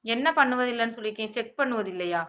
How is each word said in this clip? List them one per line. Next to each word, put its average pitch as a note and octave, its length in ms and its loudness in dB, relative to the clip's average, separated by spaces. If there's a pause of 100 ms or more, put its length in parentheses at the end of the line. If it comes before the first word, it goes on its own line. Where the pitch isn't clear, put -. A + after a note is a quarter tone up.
என்ன A#3 280 0
பண்ணுவதில்லைன்னு B3 640 2
சொல்லியிருக்கேன். G#3+ 380 -6
செக் A3+ 220 -4
பண்ணுவதில்லையா? F#3 720 -2